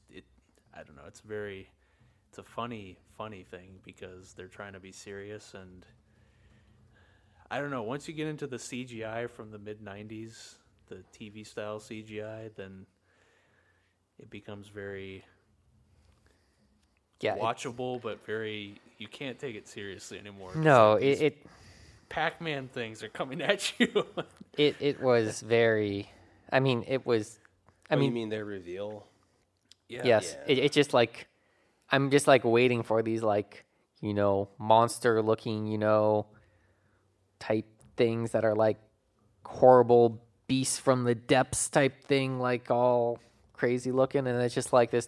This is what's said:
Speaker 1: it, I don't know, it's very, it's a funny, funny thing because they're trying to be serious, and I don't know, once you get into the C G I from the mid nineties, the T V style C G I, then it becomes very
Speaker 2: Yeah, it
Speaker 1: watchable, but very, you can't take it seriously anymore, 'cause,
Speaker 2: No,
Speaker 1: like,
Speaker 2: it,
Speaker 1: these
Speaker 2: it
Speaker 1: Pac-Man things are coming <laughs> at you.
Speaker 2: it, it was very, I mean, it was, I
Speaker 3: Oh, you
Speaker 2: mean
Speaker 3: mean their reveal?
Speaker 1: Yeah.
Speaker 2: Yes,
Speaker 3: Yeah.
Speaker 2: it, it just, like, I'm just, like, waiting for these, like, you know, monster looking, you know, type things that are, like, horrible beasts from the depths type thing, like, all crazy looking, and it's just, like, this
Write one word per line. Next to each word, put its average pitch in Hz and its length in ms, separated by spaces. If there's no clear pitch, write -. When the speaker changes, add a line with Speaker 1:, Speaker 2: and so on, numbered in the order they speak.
Speaker 1:
it, - 140
I 80 100
don't 73 120
know, 71 120
it's - 140
very, 104 480
it's - 80
a 98 60
funny, 110 540
funny 107 260
thing 95 400
because 92 500
they're 92 140
trying 101 260
to 95 60
be 92 140
serious, 101 600
and 92 320
I 123 100
don't 143 120
know, 127 120
once 131 240
you 170 60
get 156 140
into 147 200
the 123 120
C 127 260
G 113 180
I 113 240
from 110 240
the 104 80
mid 107 220
nineties, 107 720
the 92 240
T 110 160
V 107 160
style 107 380
C 110 220
G 107 180
I, 110 340
then 95 300
it 110 120
becomes 101 400
very 98 560
Speaker 2:
Yeah, 104 160
it 101 60
Speaker 1:
watchable, 123 600
but 104 240
very, 107 540
you 107 100
can't 131 300
take 123 180
it 98 120
seriously 98 500
anymore, 98 360
'cause, 156 100
Speaker 2:
No, 117 300
Speaker 1:
like, 107 100
Speaker 2:
it, - 20
Speaker 1:
these 139 160
Speaker 2:
it 147 240
Speaker 1:
Pac-Man 156 600
things 113 340
are 107 60
coming 147 320
<laughs> 135 100
at - 280
you. 220 260
Speaker 2:
it, 147 220
it 139 220
was 117 400
very, 110 680
I 131 100
mean, 123 260
it 127 180
was, 113 340
I 156 60
Speaker 3:
Oh, - 20
you 139 60
Speaker 2:
mean 120 100
Speaker 3:
mean 113 160
their 107 160
reveal? 101 600
Speaker 1:
Yeah. 120 160
Speaker 2:
Yes, 107 300
Speaker 3:
Yeah. 151 60
Speaker 2:
it, 127 60
it 139 120
just, 147 220
like, 120 340
I'm 139 160
just, 139 180
like, 135 180
waiting 120 380
for 113 200
these, 113 180
like, 107 440
you 104 140
know, 101 340
monster 113 640
looking, 107 460
you 107 100
know, 107 500
type 110 260
things 113 340
that 110 140
are, 107 100
like, 110 220
horrible 120 800
beasts 131 320
from 127 240
the 120 120
depths - 540
type 139 360
thing, 131 340
like, 123 320
all 120 480
crazy 123 380
looking, 131 360
and 123 140
it's 123 140
just, - 180
like, 120 180
this 117 160